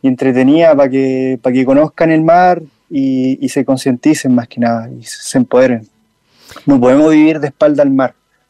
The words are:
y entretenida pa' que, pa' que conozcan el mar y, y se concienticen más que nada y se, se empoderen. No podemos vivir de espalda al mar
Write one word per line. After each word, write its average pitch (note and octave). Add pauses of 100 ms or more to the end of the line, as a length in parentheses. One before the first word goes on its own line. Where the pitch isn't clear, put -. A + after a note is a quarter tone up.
y C3+
entretenida C3+
pa' C#3
que, C3
pa' B2+
que B2+
conozcan D3+
el D#3
mar F3 (280)
y, C3
y C3
se C3+
concienticen C3+
más A#2+
que -
nada A#2
y A#2+
se, -
se -
empoderen. B2 (800)
No C#3
podemos C#3
vivir D#3
de C#3+
espalda D3
al C#3+
mar C3 (360)